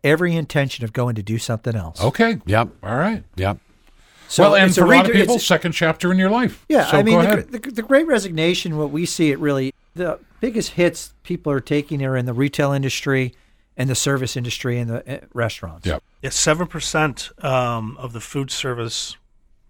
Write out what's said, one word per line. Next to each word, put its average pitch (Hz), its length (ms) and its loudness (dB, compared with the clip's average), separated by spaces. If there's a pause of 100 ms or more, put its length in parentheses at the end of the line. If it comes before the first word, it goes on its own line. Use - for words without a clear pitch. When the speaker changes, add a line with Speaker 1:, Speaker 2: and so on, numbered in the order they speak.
Speaker 1:
every 165 320 2
intention 139 500 -2
of 110 80 -8
going 123 220 -2
to 104 80 -6
do 110 140 -4
something 113 380 -4
else. 85 260 -6
Speaker 2:
Okay. 214 440 2
Speaker 3:
Yep. 107 240 2 (140)
Speaker 2:
All 104 120 -4
right. 180 280 -2 (120)
Speaker 3:
Yep. 95 220 -2 (720)
Speaker 1:
So 175 140 4
Speaker 2:
Well, 202 120 8
and 190 140 8
Speaker 1:
it's 180 80 2
Speaker 2:
for 180 80 6
a - 20 4
lot 247 140 8
of 233 60 4
Speaker 1:
redirected 220 160 6
Speaker 2:
people, 233 160 2
second 170 340 0
chapter 165 360 0
in 185 80 2
your 190 120 4
life. 240 400 -2
Speaker 1:
Yeah, 262 200 4
Speaker 2:
So 151 80 4
Speaker 1:
I 143 60 4
mean, 226 120 4
Speaker 2:
go 175 80 6
Speaker 1:
the 180 40 4
Speaker 2:
ahead. - 240 0
Speaker 1:
gr-, 247 60 -8
the, 262 180 -10
the 233 60 -6
Great 269 260 2
Resignation, 175 720 0
what 147 140 -2
we 165 140 -2
see, 160 260 0
it 131 80 -2
really, 139 340 0 (200)
the 170 260 -6 (200)
biggest 226 320 -4
hits 175 420 -2 (100)
people 170 280 -6
are 139 80 0
taking 147 460 -4
are 131 100 -2
in 123 100 -2
the 123 80 -6
retail 143 380 0
industry 135 640 -2 (400)
and 131 140 -2
the 123 60 0
service 135 420 -2
industry 120 420 -4
and 117 100 -4
the, 123 260 -8
uh, - 40 -12 (140)
restaurants. 98 520 -6
Speaker 2:
Yep. 78 160 -4 (200)
Speaker 4:
Yeah, 131 80 -6
seven 165 380 0
percent, 156 600 -2 (140)
um, 123 560 -2
of 120 140 -12
the 113 80 -12
food 139 300 -8
service 120 680 -8 (520)